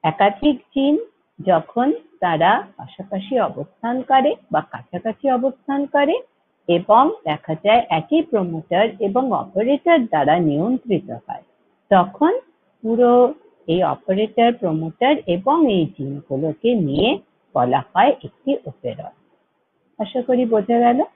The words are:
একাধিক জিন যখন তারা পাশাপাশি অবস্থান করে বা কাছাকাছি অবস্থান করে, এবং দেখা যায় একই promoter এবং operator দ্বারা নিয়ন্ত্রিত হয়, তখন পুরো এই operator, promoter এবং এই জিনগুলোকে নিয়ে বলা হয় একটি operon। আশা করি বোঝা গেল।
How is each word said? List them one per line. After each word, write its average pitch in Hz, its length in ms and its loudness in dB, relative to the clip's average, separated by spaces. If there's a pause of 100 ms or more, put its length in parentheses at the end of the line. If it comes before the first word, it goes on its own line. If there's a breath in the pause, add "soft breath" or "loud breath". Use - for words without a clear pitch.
একাধিক 202 540 0 (160)
জিন 277 220 2 (440)
যখন 190 480 0 (360)
তারা 165 280 2 (260)
পাশাপাশি 196 560 -10 (160)
অবস্থান 226 460 -10 (140)
করে 269 220 4 (220)
বা 151 80 0 (100)
কাছাকাছি 175 540 -10 (120)
অবস্থান 269 440 -4 (140)
করে, 285 200 2 (540)
এবং 202 340 4 (200)
দেখা 156 300 -6 (100)
যায় 226 260 4
একই 175 320 0
promoter 180 640 -2 (140)
এবং 220 320 -2
operator 269 760 0
দ্বারা 147 340 2
নিয়ন্ত্রিত 175 680 -2 (160)
হয়, - 180 -14 (480)
তখন 196 400 2 (520)
পুরো 233 280 2 (560)
এই 170 160 0
operator, 214 720 0
promoter 170 600 -2 (120)
এবং 190 300 0 (120)
এই 185 160 2
জিনগুলোকে 143 920 -6
নিয়ে 160 340 0 (460)
বলা 127 340 0
হয় 214 220 2 (120)
একটি - 280 -8 (140)
operon। - 480 -12 (840)
আশা 220 220 -6
করি 254 240 0
বোঝা 226 340 0
গেল। 240 200 4 (160)